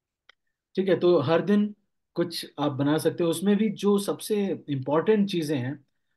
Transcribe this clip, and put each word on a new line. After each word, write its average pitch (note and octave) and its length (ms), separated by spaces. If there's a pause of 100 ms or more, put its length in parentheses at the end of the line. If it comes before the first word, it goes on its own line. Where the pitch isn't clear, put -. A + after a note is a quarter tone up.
(760)
ठीक F#3+ 140
है, E3 100
तो F3 200
हर D#3+ 240
दिन G#3 320 (400)
कुछ - 440
आप C#3+ 140
बना C#3+ 260
सकते - 260
हो। E3 60
उसमें G3 260
भी G#3+ 120
जो G3+ 300
सबसे G3 680
important D#3+ 640
चीजें D#3 280
हैं, C3 280 (300)